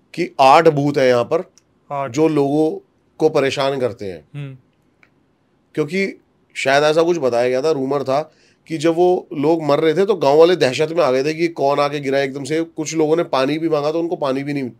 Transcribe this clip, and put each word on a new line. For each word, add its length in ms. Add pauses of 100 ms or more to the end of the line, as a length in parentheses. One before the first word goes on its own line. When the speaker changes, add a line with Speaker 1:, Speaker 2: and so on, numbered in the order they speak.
(140)
Speaker 1:
कि 260
आठ 280
बूथ 300
है 100
यहाँ 160
पर 280 (400)
Speaker 2:
आठ। 200
Speaker 1:
जो 160
लोगों 520 (380)
को 120
परेशान 500
करते 260
हैं। 300
Speaker 2:
हम्म। 220 (1160)
Speaker 1:
क्योंकि 460 (340)
शायद 280
ऐसा 200
कुछ 140
बताया 320
गया 120
था, 100
रूमर 320
था 300 (340)
कि 100
जब 180
वो 380
लोग 300
मर 160
रहे 140
थे, 120
तो 100
गांव 220
वाले 180
दहशत 360
में 120
आ 80
गए 120
थे 100
कि 140
कौन 320
आके 200
गिरा 200
एकदम 240
से। 200
कुछ 320
लोगों 200
ने 80
पानी 340
भी 120
मांगा, 220
तो 80
उनको 160
पानी 280
भी 100
नहीं, 100 (160)